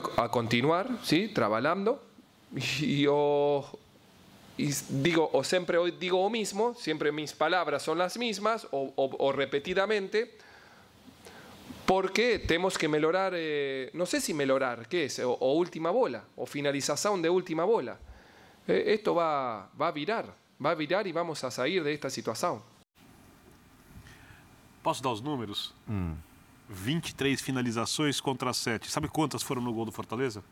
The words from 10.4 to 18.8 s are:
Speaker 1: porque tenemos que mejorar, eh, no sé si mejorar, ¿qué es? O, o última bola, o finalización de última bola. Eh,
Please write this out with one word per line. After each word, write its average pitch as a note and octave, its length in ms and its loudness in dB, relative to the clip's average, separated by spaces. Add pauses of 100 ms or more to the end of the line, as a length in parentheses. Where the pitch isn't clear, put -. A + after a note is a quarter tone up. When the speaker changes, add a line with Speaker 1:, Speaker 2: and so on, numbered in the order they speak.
Speaker 1:
porque F#3+ 540 4
tenemos F3+ 380 2
que E3 100 0
mejorar, E3 480 2
eh, C#3+ 580 -2
no E3+ 120 -2
sé C#4+ 160 0
si - 120 -2
mejorar, C3+ 540 2
¿qué E3+ 180 0
es? - 140 -4
O, A#2+ 140 0
o C3 200 2
última E3 380 0
bola, F3+ 320 0 (140)
o C3 80 -6
finalización C#3+ 760 0
de E3 80 4
última F3 360 2
bola. D#3+ 320 0 (680)
Eh, F#3 280 4